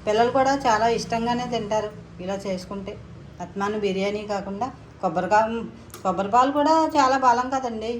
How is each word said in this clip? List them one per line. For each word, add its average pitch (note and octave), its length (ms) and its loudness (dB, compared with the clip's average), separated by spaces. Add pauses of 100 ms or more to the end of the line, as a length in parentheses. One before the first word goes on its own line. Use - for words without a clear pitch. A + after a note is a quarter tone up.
పిల్లలు A3 320 4
కూడా C4+ 160 4 (140)
చాలా A3 200 4 (120)
ఇష్టంగానే A#3+ 560 -2
తింటారు G#3+ 360 -2 (340)
ఇలా G3 120 -4 (100)
చేసుకుంటే. G3 460 -6 (520)
అత్మాను G3+ 400 -4
బిర్యానీ G3+ 460 0
కాకుండా G3 360 -4 (360)
కొబ్బరికాయ, G3+ 560 2 (460)
కొబ్బరి F#3+ 320 0
పాలు C4 220 6
కూడా D4+ 160 4 (220)
చాలా C4+ 200 6 (100)
బలం B3 300 2
కదండి. A#3 440 -4